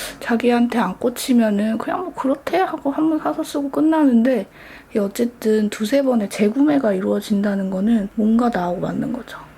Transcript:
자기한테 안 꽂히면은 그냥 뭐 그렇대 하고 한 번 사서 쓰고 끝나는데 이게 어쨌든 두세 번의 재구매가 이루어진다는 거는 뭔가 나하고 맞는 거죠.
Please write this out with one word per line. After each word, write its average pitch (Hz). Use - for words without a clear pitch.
자기한테 240
안 -
꽂히면은 226
그냥 359
뭐 311
그렇대 277
하고 320
한 311
번 311
사서 -
쓰고 285
끝나는데 269
이게 220
어쨌든 214
두세 277
번의 240
재구매가 262
이루어진다는 202
거는 202
뭔가 226
나하고 180
맞는 170
거죠. -